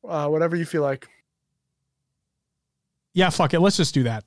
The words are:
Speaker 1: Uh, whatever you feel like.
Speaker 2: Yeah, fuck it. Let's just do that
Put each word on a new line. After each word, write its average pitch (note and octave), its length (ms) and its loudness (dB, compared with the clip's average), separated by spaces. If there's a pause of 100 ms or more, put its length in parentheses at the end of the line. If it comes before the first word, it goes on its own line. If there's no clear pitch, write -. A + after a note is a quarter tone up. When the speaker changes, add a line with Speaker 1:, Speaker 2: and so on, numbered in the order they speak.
Speaker 1:
Uh, D3+ 220 -4
whatever E3 280 0
you E3 80 -4
feel D#3 180 -2
like. C3+ 240 -4 (2000)
Speaker 2:
Yeah, F3+ 180 2
fuck D#3+ 240 0
it. E3 60 2
Let's G3 160 4
just D#3+ 160 0
do C3 120 2
that A2+ 220 -6